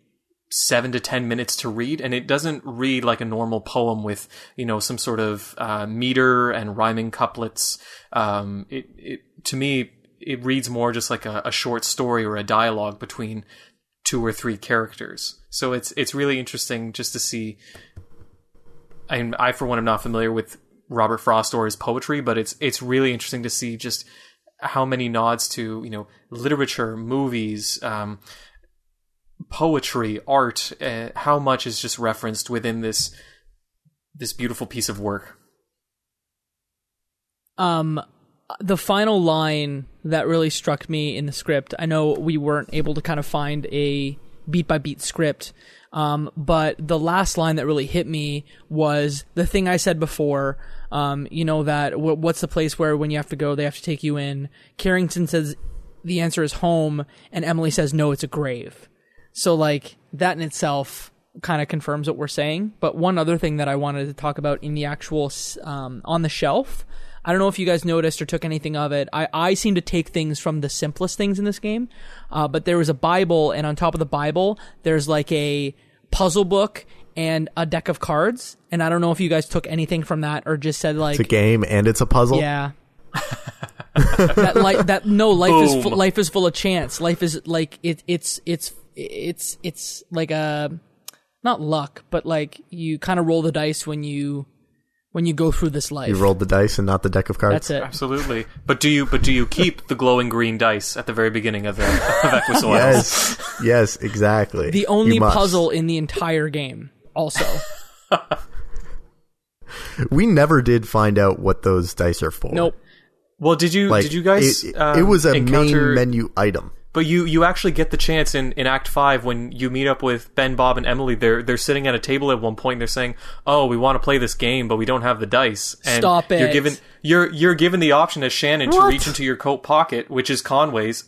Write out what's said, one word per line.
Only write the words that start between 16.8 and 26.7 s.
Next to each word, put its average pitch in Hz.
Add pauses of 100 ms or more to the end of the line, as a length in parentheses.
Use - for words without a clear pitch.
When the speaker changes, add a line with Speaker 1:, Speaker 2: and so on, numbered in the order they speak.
Speaker 1:
just -
to 120
see. 110 (1500)
And 120
I, 123
for 135
one, 120
am 113
not 110
familiar 113
with 113 (300)
Robert 113
Frost 110
or 113
his 107
poetry, 131
but 120
it's, 110
it's 139
really 127
interesting 120
to 117
see 117
just 113 (560)
how -
many 123
nods 117
to, 113
you 117
know, 104 (240)
literature, 123